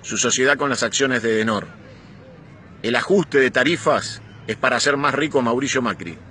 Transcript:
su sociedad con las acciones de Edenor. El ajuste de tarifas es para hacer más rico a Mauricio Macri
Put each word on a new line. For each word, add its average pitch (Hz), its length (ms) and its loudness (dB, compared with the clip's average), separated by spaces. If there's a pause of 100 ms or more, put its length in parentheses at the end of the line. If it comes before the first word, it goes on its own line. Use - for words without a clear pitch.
su - 140 -8
sociedad 127 400 2
con 139 140 -2
las 120 120 -2
acciones 127 400 0
de 113 120 0
Edenor. 110 340 -2 (1120)
El 117 140 0
ajuste 170 420 2
de 127 120 4
tarifas 127 720 0 (260)
es 110 80 -4
para 123 200 0
hacer 143 200 2
más 139 180 0
rico 143 240 0
a 127 40 4
Mauricio 123 400 0
Macri 87 360 -6 (120)